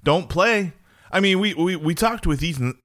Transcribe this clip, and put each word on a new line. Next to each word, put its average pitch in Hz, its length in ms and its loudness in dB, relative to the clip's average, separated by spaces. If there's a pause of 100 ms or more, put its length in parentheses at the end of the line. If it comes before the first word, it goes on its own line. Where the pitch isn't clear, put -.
don't 143 280 0
play." 196 420 0 (400)
I 185 80 0
mean, 196 220 4
we, 208 120 0
we, 175 220 0
we 151 180 -2
talked 226 320 -2
with 143 160 0
Ethan 135 440 -4